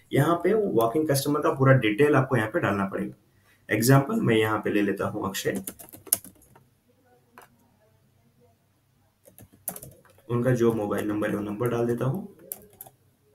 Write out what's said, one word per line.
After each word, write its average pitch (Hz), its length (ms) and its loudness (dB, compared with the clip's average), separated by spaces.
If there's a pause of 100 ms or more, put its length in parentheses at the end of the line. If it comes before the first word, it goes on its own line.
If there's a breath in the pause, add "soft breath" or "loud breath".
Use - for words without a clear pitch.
(140)
यहाँ 151 220 4
पे 185 180 0
वो 220 80 2
वॉक 160 360 0
इन 156 100 0
customer 147 340 -2
का 160 80 2
पूरा 135 240 4
detail 127 420 4
आपको 131 200 0
यहाँ 110 140 0
पे - 100 -4
डालना 101 260 0
पड़ेगा। - 280 -8 (600 soft breath)
Example 139 400 4
मैं 139 200 2
यहाँ 110 240 2
पे - 100 -4
ले 104 120 0
लेता 95 240 -2
हूँ 101 220 -6
अक्षय, 156 360 -6 (4000)
उनका 120 220 0
जो 113 220 2
mobile 104 340 -4
number 104 220 -2
है, 101 60 -2
वो 104 60 -4
number 104 280 -4
डाल 117 180 -2
देता 120 180 -2
हूँ 170 300 -6 (1000)